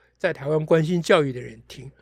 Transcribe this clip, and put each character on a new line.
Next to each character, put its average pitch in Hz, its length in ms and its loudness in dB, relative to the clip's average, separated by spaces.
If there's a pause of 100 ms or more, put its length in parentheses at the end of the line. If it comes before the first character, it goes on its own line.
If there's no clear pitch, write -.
(200)
在 170 140 -2
台 - 140 -14
湾 156 180 0
关 160 180 4
心 175 160 0
教 165 220 4
育 135 100 -2
的 123 80 -12
人 120 260 -16
听， 131 240 -18 (120)